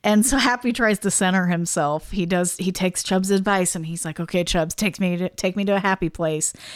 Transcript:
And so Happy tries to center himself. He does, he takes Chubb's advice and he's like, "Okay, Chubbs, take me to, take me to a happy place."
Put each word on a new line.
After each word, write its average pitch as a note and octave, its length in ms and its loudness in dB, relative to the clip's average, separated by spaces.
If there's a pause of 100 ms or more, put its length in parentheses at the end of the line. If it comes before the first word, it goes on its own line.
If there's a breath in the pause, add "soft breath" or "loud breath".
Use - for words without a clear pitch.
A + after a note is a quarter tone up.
And G#3+ 220 6
so - 120 2
Happy B3 360 2
tries G#3+ 260 2
to G3 120 0
center F#3 360 2
himself. E3 640 0
He F#3 140 0
does, F3+ 320 0
he F3+ 140 -2
takes F#3 320 -2
Chubb's F#3+ 260 0
advice G3 460 2
and E3 100 -6
he's E3 200 -8
like, D#3+ 140 -8
"Okay, F3 240 0
Chubbs, E3 300 0
take G3+ 260 -2
me F3+ 180 0
to, F3+ 120 -2
take - 260 -4
me G3+ 100 -2
to G3 100 2
a G3 40 2
happy F#3 300 0
place." D#3 420 -2 (240 loud breath)